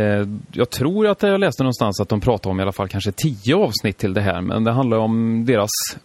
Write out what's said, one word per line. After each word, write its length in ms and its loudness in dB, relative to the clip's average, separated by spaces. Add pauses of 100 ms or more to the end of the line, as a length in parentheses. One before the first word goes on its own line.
(500)
jag 180 0
tror 380 0
att 160 0
jag 160 2
läste 240 0
någonstans 380 0
att 80 -4
de 120 0
pratade 300 0
om 80 0
i 40 0
alla 80 0
fall 160 -4
kanske 240 -4
tio 440 0
avsnitt 420 0
till 160 -2
det 80 0
här. 200 0
Men 220 0
det 80 2
handlar 260 2
om 480 0
deras 240 2 (360)